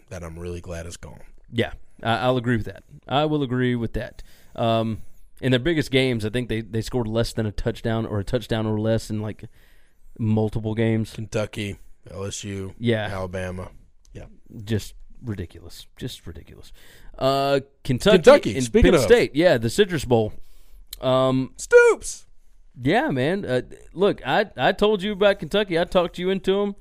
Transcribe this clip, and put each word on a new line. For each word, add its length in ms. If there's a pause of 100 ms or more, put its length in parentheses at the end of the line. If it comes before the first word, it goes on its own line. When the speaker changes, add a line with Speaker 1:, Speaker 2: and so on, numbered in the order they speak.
Speaker 1:
that 140
I'm 160
really 220
glad 260
is 100
gone. 240 (320)
Speaker 2:
Yeah, 200 (300)
I, 160
I'll 180
agree 200
with 100
that. 180 (240)
I 180
will 160
agree 320
with 200
that. 280 (320)
Um, 480 (380)
in 100
their 80
biggest 320
games, 340
I 60
think 180
they, 120
they 200
scored 280
less 240
than 120
a 60
touchdown 560
or 140
a 40
touchdown 420
or 120
less 320
in, 100
like, 260 (720)
multiple 600
games. 360
Speaker 1:
Kentucky, 640 (320)
L 160
S 200
U, 340
Speaker 2:
Yeah. 280
Speaker 1:
Alabama. 640 (420)
Yeah. 140 (360)
Speaker 2:
Just 320 (300)
ridiculous. 720
Just 280
ridiculous. 480 (460)
Uh, 420 (220)
Kentucky 360
Speaker 1:
Kentucky, 360
Speaker 2:
and 100
Speaker 1:
speaking 280
Speaker 2:
Penn 80
Speaker 1:
of. 60
Speaker 2:
State. 280
Yeah, 240
the 120
Citrus 340
Bowl. 280 (680)
Um, 560
Speaker 1:
Stoops. 720 (540)
Speaker 2:
Yeah, 300
man. 340
Uh, 180 (300)
look, 340
I, 200 (100)
I 160
told 300
you 100
about 280
Kentucky. 380
I 60
talked 340
you 120
into 300
'em. 200